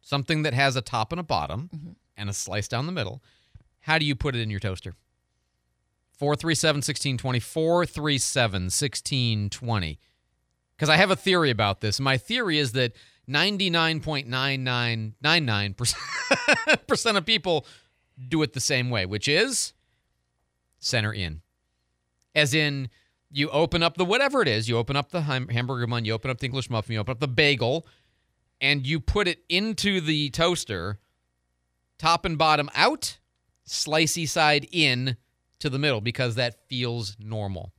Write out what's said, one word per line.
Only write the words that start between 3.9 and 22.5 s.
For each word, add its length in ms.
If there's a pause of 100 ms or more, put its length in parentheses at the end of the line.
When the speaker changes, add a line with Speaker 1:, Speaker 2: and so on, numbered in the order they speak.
Speaker 1:
do 80
you 100
put 180
it 60
in 80
your 120
toaster? 340 (1200)
Four 160
three 200
seven 260
sixteen 380
twenty, 220
four 440
three 320
seven 540
sixteen 800
twenty. 480 (800)
'Cause 100
I 80
have 140
a 60
theory 340
about 320
this. 180
My 160
theory 420
is 140
that 200 (340)
ninety-nine 760
point 280
nine 360
nine 560
nine 240
nine 300
percent 260 (400)
<laughs> 480
percent 300
of 80
people 400 (600)
do 140
it 100
the 80
same 300
way, 160
which 220
is 460 (1040)
center 320
in. 280 (960)
As 200